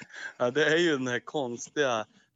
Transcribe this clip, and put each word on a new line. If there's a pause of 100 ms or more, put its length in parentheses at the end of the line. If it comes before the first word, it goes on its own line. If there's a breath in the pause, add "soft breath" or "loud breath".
(380 loud breath)
Ja,
det
är
ju
den
här
konstiga (300 soft breath)